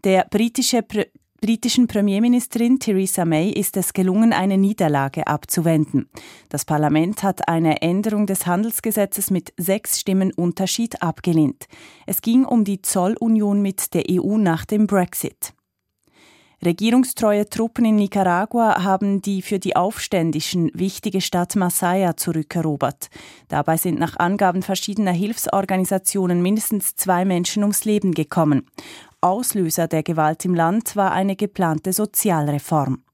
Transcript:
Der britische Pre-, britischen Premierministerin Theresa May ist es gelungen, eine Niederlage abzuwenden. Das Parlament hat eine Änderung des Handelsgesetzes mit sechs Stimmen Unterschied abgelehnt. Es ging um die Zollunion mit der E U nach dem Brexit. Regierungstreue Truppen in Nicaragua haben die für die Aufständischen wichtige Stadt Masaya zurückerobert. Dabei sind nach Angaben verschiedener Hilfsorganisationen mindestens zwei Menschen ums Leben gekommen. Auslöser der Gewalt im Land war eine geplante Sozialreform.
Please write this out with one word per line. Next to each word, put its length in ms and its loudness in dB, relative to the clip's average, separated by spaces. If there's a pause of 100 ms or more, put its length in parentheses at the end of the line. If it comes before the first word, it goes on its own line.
Der 240 4
britische 520 0
Pre-, 280 -6 (320)
britischen 460 2
Premierministerin 920 2
Theresa 460 0
May 240 2
ist 260 -2
es 160 -2
gelungen, 400 4
eine 260 2
Niederlage 680 0
abzuwenden. 840 0 (380)
Das 160 -6
Parlament 580 0
hat 280 -2
eine 320 2
Änderung 440 0
des 220 -2
Handelsgesetzes 800 -2
mit 280 -2
sechs 420 -2
Stimmen 320 2
Unterschied 680 -2
abgelehnt. 640 0 (400)
Es 160 -6
ging 240 4
um 180 2
die 180 -2
Zollunion 800 2
mit 320 -4
der 160 0
E 120 2
U 160 0
nach 260 2
dem 240 2
Brexit. 680 -2 (1080)
Regierungstreue 840 2
Truppen 360 -2
in 100 4
Nicaragua 880 2
haben 380 0
die 200 -2
für 180 -4
die 160 -4
Aufständischen 1000 0
wichtige 460 -4
Stadt 380 -2
Masaya 580 0
zurückerobert. 960 -4 (400)
Dabei 260 0
sind 240 -2
nach 180 -2
Angaben 440 0
verschiedener 520 -2
Hilfsorganisationen 1300 -2
mindestens 540 -2
zwei 300 0
Menschen 380 0
ums 220 0
Leben 280 2
gekommen. 520 2 (560)
Auslöser 680 0
der 140 0
Gewalt 420 0
im 80 0
Land 420 0
war 160 2
eine 240 0
geplante 560 -2
Sozialreform. 1120 0 (100)